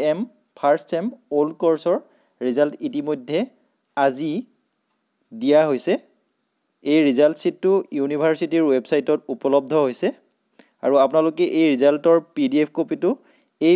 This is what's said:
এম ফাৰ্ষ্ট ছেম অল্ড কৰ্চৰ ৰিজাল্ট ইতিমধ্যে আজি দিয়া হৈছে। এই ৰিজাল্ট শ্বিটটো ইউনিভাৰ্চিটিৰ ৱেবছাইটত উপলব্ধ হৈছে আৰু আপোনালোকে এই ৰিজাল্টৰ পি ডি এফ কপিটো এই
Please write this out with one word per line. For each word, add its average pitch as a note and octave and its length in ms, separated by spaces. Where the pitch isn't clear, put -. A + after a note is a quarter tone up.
এম D#3 100
ফাৰ্ষ্ট D3+ 320
ছেম F3 140
অল্ড D3+ 160
কৰ্চৰ E3+ 340
ৰিজাল্ট C#3+ 260
ইতিমধ্যে C#3+ 520
আজি C#3 340
দিয়া C3+ 380
হৈছে। C#3+ 240
এই D3 240
ৰিজাল্ট C#3+ 340
শ্বিটটো F3+ 300
ইউনিভাৰ্চিটিৰ D3+ 760
ৱেবছাইটত C#3 480
উপলব্ধ C3+ 400
হৈছে B2+ 220
আৰু C3 100
আপোনালোকে D#3+ 400
এই D#3+ 140
ৰিজাল্টৰ D3 440
পি D3 160
ডি C#3+ 120
এফ D3 140
কপিটো D#3 320
এই E3 140